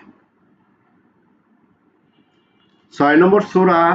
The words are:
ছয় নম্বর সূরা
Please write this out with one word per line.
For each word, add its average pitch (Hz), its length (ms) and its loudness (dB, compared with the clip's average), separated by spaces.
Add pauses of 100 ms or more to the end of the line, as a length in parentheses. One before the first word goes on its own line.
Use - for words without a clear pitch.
(3000)
ছয় 143 240 0
নম্বর 190 240 2
সূরা 185 380 -2 (160)